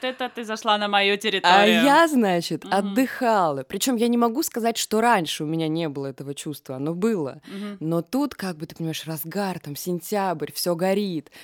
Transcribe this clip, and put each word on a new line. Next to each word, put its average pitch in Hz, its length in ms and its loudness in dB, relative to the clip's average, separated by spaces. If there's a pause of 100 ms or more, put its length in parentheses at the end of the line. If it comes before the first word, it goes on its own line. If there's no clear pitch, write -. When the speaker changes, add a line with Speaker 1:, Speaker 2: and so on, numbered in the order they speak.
Speaker 1:
это 254 260 -4
ты 247 160 -8
зашла 214 320 0
на 208 100 -2
мою 202 300 4
территорию. 202 640 6
Speaker 2:
А 233 40 4
я, 302 240 6
значит, 185 560 2
Speaker 1:
Мгм. 285 100 -2
Speaker 2:
отдыхала. 202 880 2
Причём 240 340 -2
я 226 120 2
не 240 100 2
могу 233 240 2
сказать, 233 340 -2
что - 240 0
раньше 208 440 2
у - 20 -4
меня 160 220 -2
не 160 200 -2
было 139 200 -6
этого 139 260 -10
чувства, 139 420 -10
оно 143 180 -4
было. 180 520 -2
Speaker 1:
Мгм. 202 340 -10
Speaker 2:
Но 165 220 -2
тут, 269 320 -2
как 185 240 -8
бы, 160 80 -10
ты - 100 -16
понимаешь, 160 300 -6
разгар, 165 540 -6
там, 143 160 -12
сентябрь, 175 760 -4
всё 175 220 -2
горит, 185 560 -2 (140)